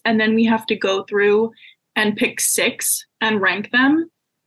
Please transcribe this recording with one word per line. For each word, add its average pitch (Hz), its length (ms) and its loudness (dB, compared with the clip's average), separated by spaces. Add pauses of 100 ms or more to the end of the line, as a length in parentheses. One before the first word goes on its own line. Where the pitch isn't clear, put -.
and 226 160 0
then 220 140 2
we 226 120 2
have 220 200 0
to 214 100 -2
go 190 280 -2
through 208 480 0 (440)
and 214 220 -2
pick - 220 -2
six - 680 -2 (160)
and 220 180 0
rank 190 320 -2
them. 285 380 2 (380)